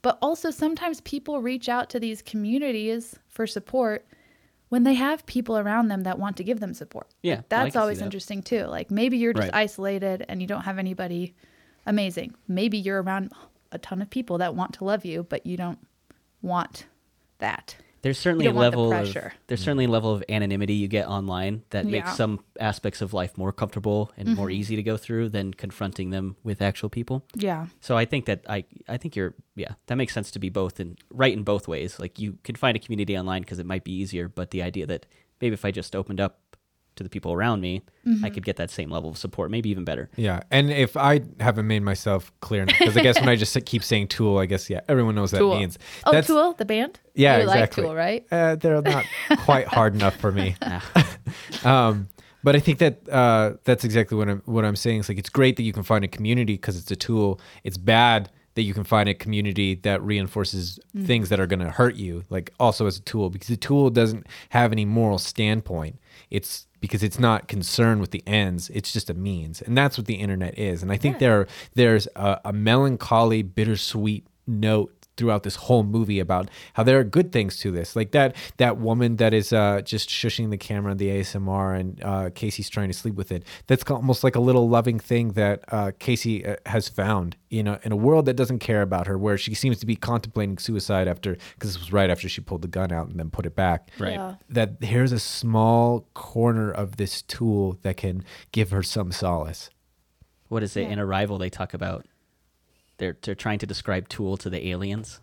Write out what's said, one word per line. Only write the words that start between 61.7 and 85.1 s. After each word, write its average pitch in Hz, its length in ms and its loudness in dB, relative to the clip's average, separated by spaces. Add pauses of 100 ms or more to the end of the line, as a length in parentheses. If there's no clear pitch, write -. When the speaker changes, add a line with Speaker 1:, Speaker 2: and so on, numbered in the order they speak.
Speaker 3:
hurt 123 240 2
you, 90 340 -6
like, 92 300 -6
also 123 260 2
as 92 120 -2
a 98 40 -16
tool, 101 300 -2
because 95 160 -12
the 117 100 -2
tool 139 320 4
doesn't 113 380 2 (220)
have 120 220 4
any 110 140 0
moral 107 320 4
standpoint. 107 800 -2 (320)
It's - 380 -6 (120)
because - 220 -2
it's 104 160 0
not 113 300 4
concerned 110 540 2
with 92 100 -4
the 98 160 -6
ends. 95 460 0
It's - 180 -6
just - 180 -4
a 87 40 -4
means. 85 480 -6
And 117 160 -2
that's 139 200 4
what 110 80 -6
the 110 100 -2
internet 95 440 -2
is. 90 240 -2
And 95 80 -2
I 98 60 0
think 139 180 2
Speaker 1:
Yeah. - 40 -10
Speaker 3:
there, 107 280 6 (280)
there's 113 320 6 (100)
a, 98 260 0
a 104 100 -6
melancholy, 113 880 4
bittersweet 107 840 -2 (180)
note 107 460 2 (240)
throughout 110 280 2
this 98 120 -6
whole 120 280 4
movie 104 360 0
about 92 300 0 (240)
how - 80 0
there 131 180 8
are 131 40 4
good 175 280 2
things 101 280 0
to 104 100 -2
this. 87 260 -4
Like 110 180 0
that, 135 220 4 (220)
that 120 220 4
woman 117 380 2
that 110 140 6
is, 107 220 4
uh, 101 320 4
just - 240 -4
shushing 113 400 -2
the 104 80 -2
camera, 101 380 -4
the 98 160 0
A 98 80 0
S 95 160 -4
M 98 120 -2
R, 95 280 0
and, 92 280 -6
uh, 95 300 -2
Casey's - 340 -6
trying 101 200 -2
to 90 80 -4
sleep 113 180 -6
with 95 180 -6
it. 87 120 -4 (240)
That's 131 240 4
almost 127 320 0
like 127 120 4
a 120 40 4
little 123 280 6
loving 117 300 4
thing 117 360 0